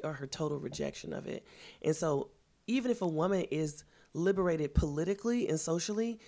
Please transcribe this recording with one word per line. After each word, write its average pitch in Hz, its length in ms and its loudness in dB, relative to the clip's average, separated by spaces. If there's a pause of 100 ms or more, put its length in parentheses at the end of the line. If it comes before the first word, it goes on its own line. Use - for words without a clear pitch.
or 156 80 -2
her 135 160 -8
total 147 320 -2
rejection - 520 -6
of - 140 -8
it. - 180 -8 (380)
And 151 140 2
so 151 340 0 (380)
even 247 240 2
if 220 100 0
a 185 40 2
woman 175 440 2
is 151 320 -2 (320)
liberated 170 580 2
politically 196 760 2
and 160 100 2
socially, 214 680 0